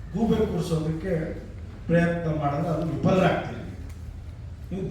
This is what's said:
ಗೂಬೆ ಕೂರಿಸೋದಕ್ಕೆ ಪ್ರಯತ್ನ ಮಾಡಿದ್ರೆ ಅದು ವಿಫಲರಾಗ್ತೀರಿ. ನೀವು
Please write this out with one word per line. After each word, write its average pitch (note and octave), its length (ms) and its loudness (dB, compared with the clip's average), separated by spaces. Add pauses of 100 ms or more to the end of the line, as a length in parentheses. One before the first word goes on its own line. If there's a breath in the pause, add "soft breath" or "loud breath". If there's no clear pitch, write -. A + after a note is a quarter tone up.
(140)
ಗೂಬೆ G3 240 4 (120)
ಕೂರಿಸೋದಕ್ಕೆ D#3+ 640 0 (760)
ಪ್ರಯತ್ನ E3 420 4 (140)
ಮಾಡಿದ್ರೆ D#3 320 0
ಅದು E3+ 180 -2
ವಿಫಲರಾಗ್ತೀರಿ. - 720 4 (1040)
ನೀವು F#3 220 -4